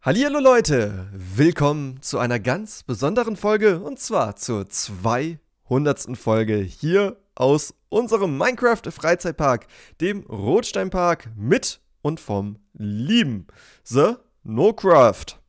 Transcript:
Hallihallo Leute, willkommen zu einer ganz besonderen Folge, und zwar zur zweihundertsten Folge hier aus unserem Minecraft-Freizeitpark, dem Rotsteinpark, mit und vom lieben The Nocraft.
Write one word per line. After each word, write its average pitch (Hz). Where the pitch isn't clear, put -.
Hallihallo 269
Leute, 143
willkommen 135
zu 127
einer 120
ganz 143
besonderen 202
Folge, 208
und 139
zwar 127
zur 104
zweihundertsten 131
Folge 110
hier 170
aus 143
unserem 196
Minecraft-Freizeitpark, 175
dem 196
Rotsteinpark, 175
mit 123
und 156
vom 104
lieben 113
The 147
Nocraft. 139